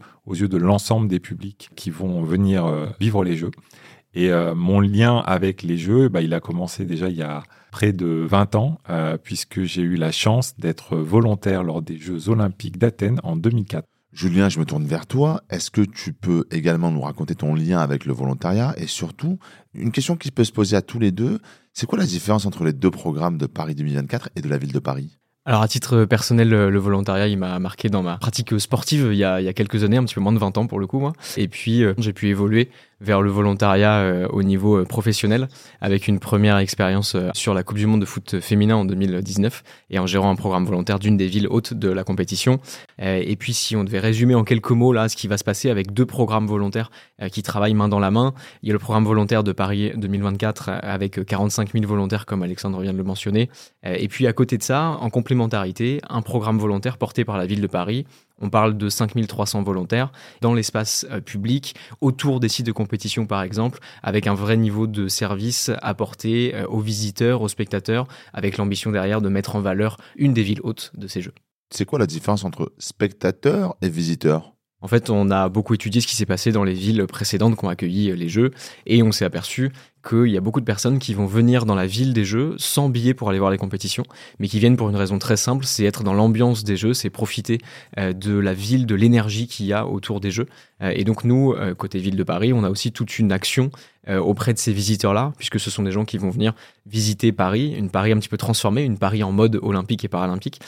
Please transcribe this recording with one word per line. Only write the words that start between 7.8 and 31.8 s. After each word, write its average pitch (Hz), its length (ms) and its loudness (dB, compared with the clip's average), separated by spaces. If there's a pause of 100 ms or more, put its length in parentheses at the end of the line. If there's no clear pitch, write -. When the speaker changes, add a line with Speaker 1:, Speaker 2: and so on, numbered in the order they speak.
Speaker 1:
de 90 160 -2
vingt 82 480 2
ans, 135 240 0 (100)
euh, 80 320 -2
puisque - 420 -6
j'ai 90 180 -2
eu 87 160 0
la 80 140 0
chance 117 460 0
d'être - 380 -4
volontaire 98 680 2
lors 82 180 -4
des 80 160 -8
Jeux 82 320 -6
Olympiques 101 480 -2
d'Athènes 117 460 2
en 165 120 -4
deux 160 140 0
mille 113 160 0
quatre. - 220 -8 (260)
Speaker 2:
Julien, 92 360 2
je 78 100 -2
me 78 60 0
tourne 76 200 -4
vers 73 200 -4
toi. 147 460 0
Est-ce - 180 -6
que 107 120 2
tu 95 320 -4
peux 87 360 0
également 82 400 0
nous 76 120 -2
raconter 76 340 -6
ton 76 180 -2
lien 82 260 0
avec 71 260 -2
le 69 80 -2
volontariat ? 85 640 -2
Et - 100 -8
surtout, - 500 -6 (380)
une 113 160 -4
question 156 240 -2
qui 143 160 -8
peut 117 140 2
se - 80 -4
poser 104 220 2
à 95 60 2
tous - 160 -8
les 107 140 2
deux, 120 280 -2 (340)
c'est - 120 -8
quoi 220 140 0
la 190 60 2
différence 101 420 0
entre 85 160 -4
les 80 100 2
deux 73 160 2
programmes 82 480 -2
de 73 80 -2
Paris 78 300 -6
deux 73 80 -4
mille 73 120 -2
vingt-quatre - 400 -4
et 82 60 -6
de 73 60 -6
la 71 100 0
ville 69 140 -6
de - 80 -2
Paris ? 69 400 -6 (260)
Speaker 3:
Alors, 113 160 2
à 110 60 4
titre 113 380 2
personnel, 113 440 4
le, 104 200 4
le 101 100 4
volontariat, 98 480 0
il 101 100 0
m'a 92 220 -2
marqué 101 300 -4
dans 101 120 2
ma 87 160 -4
pratique 110 420 -2
sportive 139 520 0
il 101 60 2
y 101 60 4
a, 92 160 2
il 95 60 0
y 95 40 0
a 95 40 -2
quelques 107 300 0
années, 107 140 4
un 127 60 2
petit 113 120 -4
peu 104 60 -2
moins 101 120 2
de 113 60 4
vingt 98 180 0
ans 117 100 2
pour 98 120 -4
le 98 80 -2
coup, 135 120 -2
moi. 143 140 -2 (220)
Et 101 120 0
puis, 117 360 2